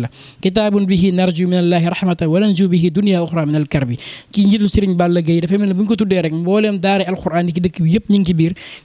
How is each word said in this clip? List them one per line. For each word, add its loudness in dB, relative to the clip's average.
la. -6
Kitaabun 0
bihi 2
narju 0
minallahi 2
rahmatan -2
wa 2
nanju 2
bihi 2
dunya 0
ukhra -2
minal 0
karbi, -4
ci 2
njiitul 2
sëriñ 0
Balla 0
Gueye. 0
Dafay -2
mel 0
ne 0
bu -2
ñu 0
ko 0
tuddee 0
rek, -4
mbooleem -2
daara 0
alquran -2
yi -4
ci -4
dëkk -2
bi 2
yëpp -2
ñu 4
ngi 0
ci 0
biir, 0